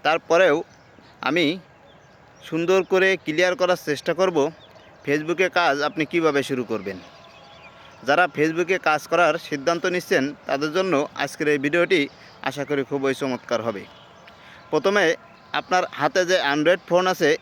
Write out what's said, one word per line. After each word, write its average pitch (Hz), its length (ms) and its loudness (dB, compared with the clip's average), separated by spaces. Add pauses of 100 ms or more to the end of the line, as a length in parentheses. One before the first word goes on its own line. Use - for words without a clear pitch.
তারপরেও 165 520 2 (680)
আমি 156 180 0 (1040)
সুন্দর 170 300 2 (120)
করে 190 180 4 (160)
ক্লিয়ার 175 360 0
করার 180 180 0 (100)
চেষ্টা 151 300 -4
করব 185 180 2 (680)
Facebook-এ 156 420 0 (120)
কাজ 156 160 4 (140)
আপনি 156 220 -4
কিভাবে 156 380 2
শুরু 127 220 -4
করবেন। 95 260 -6 (1080)
যারা 160 180 4 (100)
Facebook-এ 160 420 0 (120)
কাজ 151 120 2 (100)
করার 165 220 4 (140)
সিদ্ধান্ত 156 360 -2 (100)
নিচ্ছেন 175 300 0 (240)
তাদের 147 300 -2
জন্য 190 160 0 (300)
আজকের 147 300 -6
এই 147 120 0
ভিডিওটি 170 360 2 (480)
আশা 139 200 -8
করি 143 200 -2
খুবই 135 320 -2
চমৎকার 123 460 -4
হবে। 98 160 -6 (880)
প্রথমে 196 320 2 (560)
আপনার 180 240 0 (160)
হাতে 156 300 0
যে 185 80 2 (160)
Android 160 360 2
ফোন 180 140 2 (100)
আছে 160 160 2 (120)